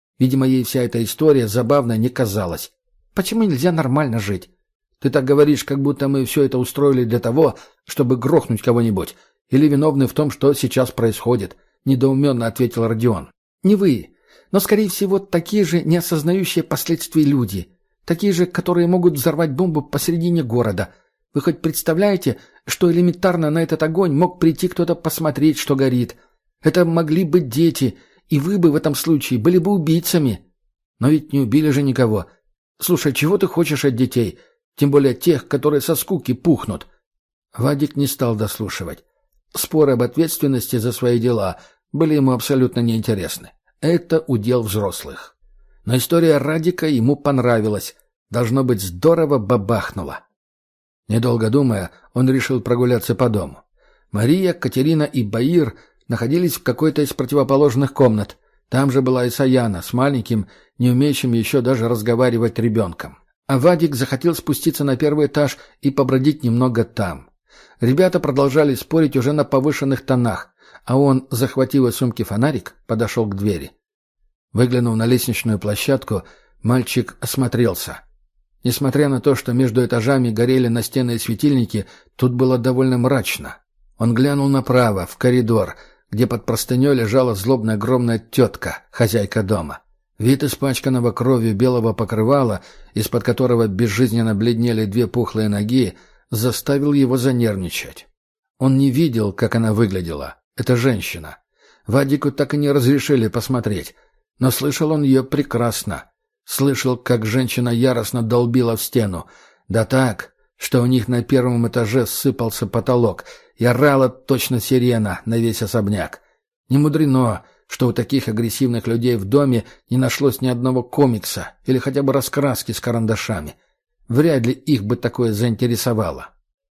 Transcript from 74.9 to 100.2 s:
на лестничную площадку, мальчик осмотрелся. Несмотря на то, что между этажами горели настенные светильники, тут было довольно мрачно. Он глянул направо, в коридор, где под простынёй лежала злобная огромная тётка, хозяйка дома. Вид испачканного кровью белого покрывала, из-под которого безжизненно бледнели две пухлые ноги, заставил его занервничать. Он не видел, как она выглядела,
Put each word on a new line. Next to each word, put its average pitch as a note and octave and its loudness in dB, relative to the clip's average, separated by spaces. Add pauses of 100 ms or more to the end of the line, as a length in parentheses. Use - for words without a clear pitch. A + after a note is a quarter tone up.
на A2+ 0
лестничную A#2 0
площадку, G#2 -2 (400)
мальчик A#2+ -2
осмотрелся. A#2+ -2 (640)
Несмотря C3+ 0
на C3 0
то, C#3 2
что B2 -4
между B2 2
этажами B2 0
горели A#2+ 2
настенные A#2 -2
светильники, A#2 0 (300)
тут B2+ 2
было B2+ 2
довольно B2+ 0
мрачно. B2 -2 (400)
Он A#2 0
глянул C#3 2
направо, B2 2
в - -18
коридор, A#2 2 (360)
где A2+ 0
под A2 -6
простынёй C3 0
лежала A#2+ 2
злобная A2 0
огромная A#2 0
тётка, - -2
хозяйка A2 0
дома. F#2 -4 (380)
Вид C3 2
испачканного B2+ -2
кровью A#2 0
белого A2+ 2
покрывала, A2+ 0 (320)
из-под A2+ -2
которого A#2+ 2
безжизненно A2 0
бледнели A2+ 0
две G#2+ 0
пухлые A2 -2
ноги, G#2 0 (320)
заставил C#3 -2
его C3+ 2
занервничать. A#2 -4 (500)
Он C3+ 2
не C#3 2
видел, A#2+ 0
как A2 -2
она A2+ 0
выглядела, F2+ -2 (220)